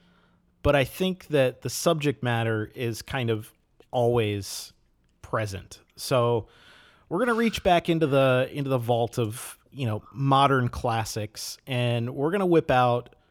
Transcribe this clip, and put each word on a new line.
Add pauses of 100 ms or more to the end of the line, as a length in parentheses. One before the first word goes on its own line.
(640)
but
I
think
that
the
subject
matter
is
kind
of (400)
always (480)
present. (140)
So (640)
we're
gonna
reach
back
into
the,
into
the
vault
of, (140)
you
know, (100)
modern
classics, (100)
and
we're
gonna
whip
out (160)